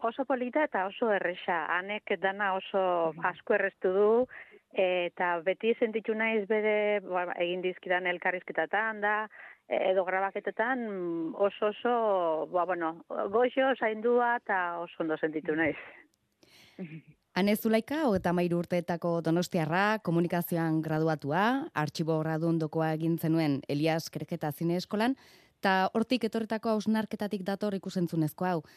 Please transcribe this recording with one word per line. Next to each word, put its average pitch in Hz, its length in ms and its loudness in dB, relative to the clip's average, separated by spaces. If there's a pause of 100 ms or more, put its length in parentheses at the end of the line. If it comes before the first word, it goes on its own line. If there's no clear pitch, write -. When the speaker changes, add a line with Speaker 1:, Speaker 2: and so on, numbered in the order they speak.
Speaker 1:
oso 233 220 -2
polita 254 400 0
eta 196 220 -2
oso 214 280 0
erresa. 180 500 -2 (120)
Anek 202 420 -4
dana 196 360 0
oso 180 580 0
Speaker 2:
Mhm. 170 120 -6
Speaker 1:
asko 185 300 -2
erreztu 196 380 0
du, 214 340 4 (460)
eta 180 680 0
beti 190 360 0
sentitu 220 380 0
naiz 220 340 0
bere, 208 520 2
ba, 180 240 -2 (160)
egin 180 220 0
dizkidan 180 460 -2
elkarrizketatan 180 960 -2
da, 208 280 0 (400)
edo 185 340 2
grabaketetan, 202 800 -2 (520)
oso, 202 320 0
oso, 202 840 0
ba, 175 140 2
bueno, 170 420 -4
goxo, 247 640 2 (100)
zaindua 240 580 2
eta 175 420 -2
oso 170 240 -10
ondo 156 140 0
sentitu 156 380 -2
naiz. 160 220 0 (1000)
Speaker 2:
Mhm. 160 220 -12 (360)
Speaker 3:
Ane 202 200 4
Zulaika, 226 520 0
hogeita 185 240 2
hamairu 175 280 2
urteetako 175 600 -2
donostiarra, 175 840 2
komunikazioan 170 800 0
graduatua, 160 920 0
artxibo 156 460 -2
gradundokoa 160 760 0
egin 160 240 0
zenuen 156 520 2
Elias 156 400 0
Kerketa 156 420 -6
Zine 170 240 -2
Eskolan, 214 400 -2 (440)
eta 190 340 2
hortik 226 320 0
etorritako 220 440 -4
hausnarketatik 214 760 -2
dator 196 320 -2
ikusentzunezko 175 680 -2
hau. 175 160 0 (160)